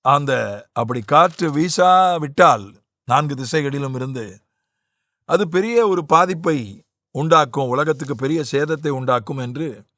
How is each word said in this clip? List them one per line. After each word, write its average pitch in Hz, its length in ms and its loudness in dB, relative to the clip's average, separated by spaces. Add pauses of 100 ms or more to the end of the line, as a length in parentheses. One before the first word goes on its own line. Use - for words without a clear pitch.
அந்த, 127 720 -2
அப்படி 120 300 -4
காற்று 160 500 2
வீசாவிட்டால் 165 1300 2 (220)
நான்கு 143 320 0
திசைகளிலும் 139 580 -4
இருந்து, 123 480 -10 (840)
அது 180 240 0
பெரிய 220 400 2
ஒரு 175 180 0
பாதிப்பை 165 800 0 (260)
உண்டாக்கும், 147 580 2
உலகத்துக்கு 135 480 -2
பெரிய 143 360 -2
சேதத்தை 151 360 -2
உண்டாக்கும் 131 500 -2
என்று 127 460 -10 (140)